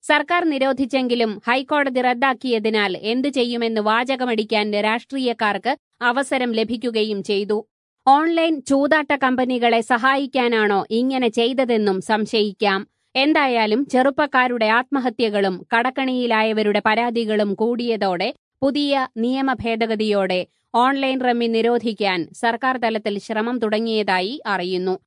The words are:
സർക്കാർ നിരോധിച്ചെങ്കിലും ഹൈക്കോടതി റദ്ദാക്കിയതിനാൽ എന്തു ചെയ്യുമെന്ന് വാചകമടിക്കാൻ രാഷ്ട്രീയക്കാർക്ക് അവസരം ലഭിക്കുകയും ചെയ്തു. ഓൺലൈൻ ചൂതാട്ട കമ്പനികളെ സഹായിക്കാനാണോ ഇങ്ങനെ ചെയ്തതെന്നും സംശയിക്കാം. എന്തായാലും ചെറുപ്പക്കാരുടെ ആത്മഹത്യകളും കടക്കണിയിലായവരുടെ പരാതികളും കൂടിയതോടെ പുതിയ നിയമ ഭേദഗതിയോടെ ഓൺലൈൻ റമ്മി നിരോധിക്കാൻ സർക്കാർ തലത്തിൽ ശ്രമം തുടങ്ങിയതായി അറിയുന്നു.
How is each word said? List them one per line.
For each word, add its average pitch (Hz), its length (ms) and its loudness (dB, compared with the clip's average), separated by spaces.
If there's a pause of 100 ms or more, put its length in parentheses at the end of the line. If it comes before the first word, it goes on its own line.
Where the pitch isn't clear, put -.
സർക്കാർ 302 420 2
നിരോധിച്ചെങ്കിലും 254 840 0 (100)
ഹൈക്കോടതി 262 600 0
റദ്ദാക്കിയതിനാൽ 233 880 0 (120)
എന്തു 247 260 -2
ചെയ്യുമെന്ന് 240 520 -2
വാചകമടിക്കാൻ 226 840 0 (160)
രാഷ്ട്രീയക്കാർക്ക് 226 920 -2 (300)
അവസരം 247 520 0
ലഭിക്കുകയും 220 720 -2
ചെയ്തു. 208 340 -2 (500)
ഓൺലൈൻ 320 540 4
ചൂതാട്ട 285 540 2
കമ്പനികളെ 254 680 2
സഹായിക്കാനാണോ 240 960 0 (120)
ഇങ്ങനെ 254 380 0
ചെയ്തതെന്നും 233 720 0
സംശയിക്കാം. 208 800 0 (340)
എന്തായാലും 262 680 2
ചെറുപ്പക്കാരുടെ 254 840 2
ആത്മഹത്യകളും 226 880 0 (100)
കടക്കണിയിലായവരുടെ 233 1120 0
പരാതികളും 220 760 0
കൂടിയതോടെ 220 720 -2 (320)
പുതിയ 277 320 0 (240)
നിയമ 254 360 0
ഭേദഗതിയോടെ 214 840 0 (340)
ഓൺലൈൻ 269 480 2
റമ്മി 240 260 0
നിരോധിക്കാൻ 226 720 0 (140)
സർക്കാർ 240 440 -2
തലത്തിൽ 220 420 -2
ശ്രമം 226 400 -4
തുടങ്ങിയതായി 214 720 0 (120)
അറിയുന്നു. 185 500 -2 (120)